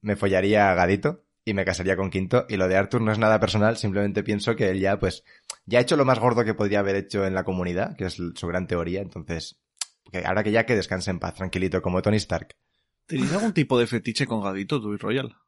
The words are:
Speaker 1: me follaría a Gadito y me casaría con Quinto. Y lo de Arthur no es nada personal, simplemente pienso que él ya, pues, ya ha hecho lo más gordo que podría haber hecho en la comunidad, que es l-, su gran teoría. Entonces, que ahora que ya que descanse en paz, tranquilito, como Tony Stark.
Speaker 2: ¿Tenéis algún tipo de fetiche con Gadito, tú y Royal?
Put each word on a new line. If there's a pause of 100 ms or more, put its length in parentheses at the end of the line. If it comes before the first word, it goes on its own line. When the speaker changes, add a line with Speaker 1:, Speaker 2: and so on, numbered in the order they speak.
Speaker 1:
me
follaría
a
Gadito (180)
y
me
casaría
con
Quinto.
Y
lo
de
Arthur
no
es
nada
personal,
simplemente
pienso
que
él
ya,
pues, (400)
ya
ha
hecho
lo
más
gordo
que
podría
haber
hecho
en
la
comunidad,
que
es
l-,
su
gran
teoría.
Entonces, (520)
que
ahora
que
ya
que
descanse
en
paz,
tranquilito,
como
Tony
Stark. (520)
Speaker 2:
¿Tenéis
algún
tipo
de
fetiche
con
Gadito,
tú
y
Royal? (120)